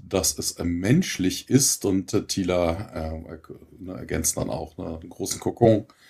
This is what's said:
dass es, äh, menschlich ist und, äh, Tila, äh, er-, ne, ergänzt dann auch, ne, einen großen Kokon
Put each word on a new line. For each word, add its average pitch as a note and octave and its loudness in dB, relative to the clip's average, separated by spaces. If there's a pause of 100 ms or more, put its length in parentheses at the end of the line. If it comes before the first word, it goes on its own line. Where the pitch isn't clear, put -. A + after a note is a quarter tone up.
dass F#2 0
es, - -4
äh, - -6
menschlich F#2 2
ist - 4
und, F#2+ 0
äh, - 0
Tila, F2+ 0
äh, D#2+ -6
er-, E2 -14 (380)
ne, F2+ -12
ergänzt - -4
dann D#2+ -2
auch, - -6
ne, E2+ -8
einen - -16
großen - -6
Kokon A2+ 4 (240)